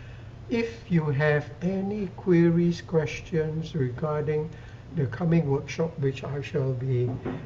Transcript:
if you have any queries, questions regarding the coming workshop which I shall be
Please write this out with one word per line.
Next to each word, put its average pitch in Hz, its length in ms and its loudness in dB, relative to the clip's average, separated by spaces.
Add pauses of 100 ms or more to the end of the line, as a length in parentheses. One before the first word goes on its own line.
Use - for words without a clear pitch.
(500)
if - 380 -2
you 165 180 4
have 147 440 2 (120)
any 196 540 -2
queries, 170 640 4
questions 156 960 -2
regarding 151 760 0 (460)
the 139 100 2
coming 165 440 2
workshop 165 480 0
which 135 260 0
I 139 160 -4
shall 135 320 -2
be 123 380 0 (360)